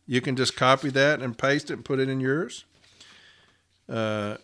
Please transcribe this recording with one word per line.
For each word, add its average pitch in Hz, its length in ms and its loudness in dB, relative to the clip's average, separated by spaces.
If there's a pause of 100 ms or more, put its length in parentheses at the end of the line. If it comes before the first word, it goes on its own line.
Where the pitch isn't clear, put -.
You 127 160 0
can 135 140 -2
just 123 220 0
copy 135 340 4
that 139 300 2
and 123 180 -6
paste 143 320 0
it 147 40 -6
and - 100 -12
put 135 160 -2
it 131 80 0
in 131 100 -2
yours. 143 460 -2 (1200)
Uh, 107 560 -4